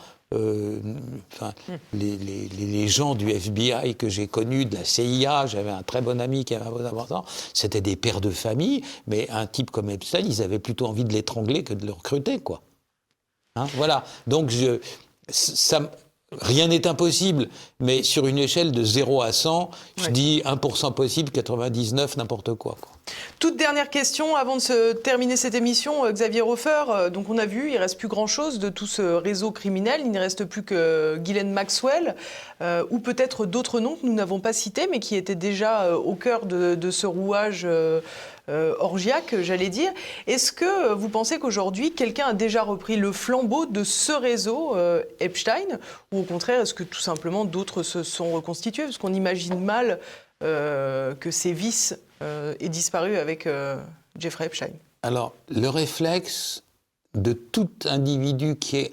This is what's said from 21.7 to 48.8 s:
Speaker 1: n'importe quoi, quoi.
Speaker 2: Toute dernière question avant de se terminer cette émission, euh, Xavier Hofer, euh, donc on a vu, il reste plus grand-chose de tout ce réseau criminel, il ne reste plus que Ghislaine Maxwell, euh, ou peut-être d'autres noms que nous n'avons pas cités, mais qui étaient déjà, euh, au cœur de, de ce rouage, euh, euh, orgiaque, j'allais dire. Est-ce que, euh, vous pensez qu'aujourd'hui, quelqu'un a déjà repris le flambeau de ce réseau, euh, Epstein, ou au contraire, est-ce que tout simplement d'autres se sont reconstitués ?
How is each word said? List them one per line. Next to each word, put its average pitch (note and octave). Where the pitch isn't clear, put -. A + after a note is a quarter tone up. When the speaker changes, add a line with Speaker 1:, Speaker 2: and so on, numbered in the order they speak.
Speaker 1:
n'importe A#2
quoi, -
quoi. -
Speaker 2:
Toute E4
dernière C#4+
question D4+
avant C4
de B3+
se A#3
terminer B3
cette B3
émission, B3
euh, A#3
Xavier A3
Hofer, C#4+
euh, F#3
donc G3
on A3+
a G#3+
vu, C4
il A#3
reste F#3
plus A#3
grand-chose G#3+
de G3+
tout G3+
ce G#3
réseau F#3
criminel, G#3
il A#3
ne G3
reste F#3
plus F#3
que D#3+
Ghislaine G3
Maxwell, B3
euh, E3+
ou A3+
peut-être B3
d'autres A#3
noms C#4
que C4
nous A#3
n'avons G3
pas A3+
cités, C4+
mais C#4+
qui G#3
étaient F#3+
déjà, G3+
euh, F3
au F3+
cœur A3+
de, F3+
de F3
ce G3+
rouage, G3
euh, D#3+
euh, D#3
orgiaque, G#3
j'allais F3+
dire. C#4+
Est-ce -
que, F4+
euh, G#3
vous G3+
pensez A3
qu'aujourd'hui, G#3
quelqu'un B3+
a B3
déjà A3
repris G#3
le G3+
flambeau B3+
de G#3
ce -
réseau, A#3+
euh, F3
Epstein, A#3+
ou G3
au -
contraire, F#3
est-ce -
que -
tout -
simplement F3
d'autres F#3
se E3+
sont E3+
reconstitués ? E3+